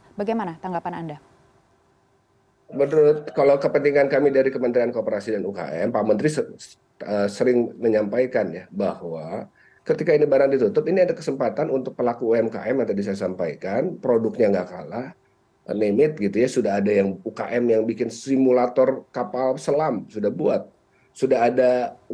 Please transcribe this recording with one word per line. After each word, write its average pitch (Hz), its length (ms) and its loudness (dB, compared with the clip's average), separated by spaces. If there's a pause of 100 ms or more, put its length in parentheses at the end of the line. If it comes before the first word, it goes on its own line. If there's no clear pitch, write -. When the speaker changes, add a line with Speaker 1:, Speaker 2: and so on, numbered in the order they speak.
(140)
Speaker 1:
Bagaimana 202 480 -4
tanggapan 175 320 -6
Anda? 165 220 -10 (1500)
Speaker 2:
Menurut, 151 640 2
kalau 139 240 4
kepentingan 143 480 2
kami 139 240 2
dari 135 240 2
Kementerian 120 400 0
Koperasi 107 400 -4
dan 98 80 -2
U 95 80 -6
K 98 80 -10 (160)
M, 92 160 -2
Pak 110 160 0
Menteri 117 240 0
se-, - 240 -4 (480)
eh, 101 240 -2
sering 120 560 0
menyampaikan 110 720 0
ya, 92 160 -16
bahwa 87 800 -6 (380)
ketika 160 240 2
ini 147 160 4
barang 135 240 4
ditutup, 113 320 2
ini 190 160 2
ada 170 160 2
kesempatan 135 560 -4
untuk 131 260 -4
pelaku 117 320 0
U - 80 4
M 113 80 2
K 110 160 -6
M 135 160 -2
yang 117 140 0
tadi 101 100 -2
saya 98 140 -4
sampaikan, 98 800 -4
produknya 113 560 0
nggak 90 160 -2
kalah, 90 480 -12 (560)
name 107 400 2
it - 80 -10
gitu 104 240 0
ya, 127 40 2
sudah 104 280 0
ada 101 160 0
yang 98 320 2
U 110 80 -8
K 110 240 -8
M 120 160 2
yang 110 160 2
bikin 113 240 -4
simulator 131 1040 2
kapal 131 400 -2
selam, 143 560 -2
sudah 104 160 -4
buat. - 400 -2 (480)
Sudah 127 320 2
ada, 123 480 2 (180)